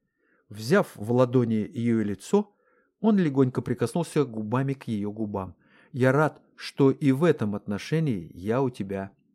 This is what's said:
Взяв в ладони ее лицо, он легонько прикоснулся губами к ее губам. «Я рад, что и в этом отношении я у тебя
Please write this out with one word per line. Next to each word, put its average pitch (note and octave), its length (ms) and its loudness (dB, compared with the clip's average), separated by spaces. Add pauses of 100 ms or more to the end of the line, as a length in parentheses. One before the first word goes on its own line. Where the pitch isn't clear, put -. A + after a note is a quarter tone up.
(480)
Взяв A#2 480 0
в A2 160 -6
ладони A#2+ 580 2
ее A#2 320 0
лицо, G#2 520 -2 (460)
он G#3+ 180 4
легонько C3+ 440 2
прикоснулся D3 640 -2
губами B2 500 -4
к C#3 100 -14
ее G#2 280 -4
губам. G#2 420 -6 (380)
«Я C3 200 4
рад, D3 280 0 (160)
что - 340 2
и C3+ 220 2
в C#3 120 2
этом A2+ 300 2
отношении G2+ 800 -4
я A2 280 -2
у C3 80 0
тебя G2 420 -8 (220)